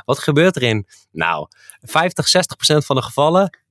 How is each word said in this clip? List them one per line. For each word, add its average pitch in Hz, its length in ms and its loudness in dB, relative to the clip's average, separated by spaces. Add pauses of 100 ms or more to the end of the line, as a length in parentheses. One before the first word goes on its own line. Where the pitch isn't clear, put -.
Wat 127 140 -2
gebeurt 160 360 2
er 123 80 -4
in, 107 240 -2 (240)
nou, 80 360 -4 (340)
vijftig, 160 460 -2
zestig - 280 0
procent 151 300 0
van 135 100 -2
de 131 60 0
gevallen, 170 560 0 (140)